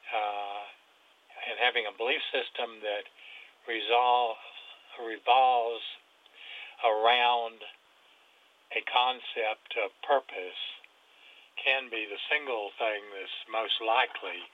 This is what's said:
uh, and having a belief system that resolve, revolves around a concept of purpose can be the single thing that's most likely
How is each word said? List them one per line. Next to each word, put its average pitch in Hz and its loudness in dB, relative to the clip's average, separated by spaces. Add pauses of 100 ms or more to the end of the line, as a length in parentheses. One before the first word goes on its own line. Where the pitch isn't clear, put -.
(120)
uh, 104 -6 (840)
and 113 -6
having 120 2
a 98 -8
belief 131 0 (160)
system 117 -6
that 104 -4 (560)
resolve, 117 4 (640)
revolves 120 4 (960)
around 117 4 (1120)
a 110 -2
concept 120 0
of 98 -4
purpose 104 -2 (960)
can 135 0
be 113 -4
the 101 -8
single 135 -2
thing 107 -2 (160)
that's 95 -10
most 110 -2
likely 110 0 (100)